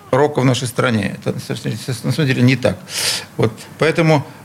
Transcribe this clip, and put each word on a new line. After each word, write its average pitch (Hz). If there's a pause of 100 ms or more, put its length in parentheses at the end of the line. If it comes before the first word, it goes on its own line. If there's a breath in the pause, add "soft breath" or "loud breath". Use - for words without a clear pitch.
(100)
рока 143
в 127
нашей 127
стране. 113
Это, -
собственно, 127 (280)
на 135
самом 151
деле 127
не 127
так. 95 (580 loud breath)
Вот. 113 (260)
Поэтому 156 (180 loud breath)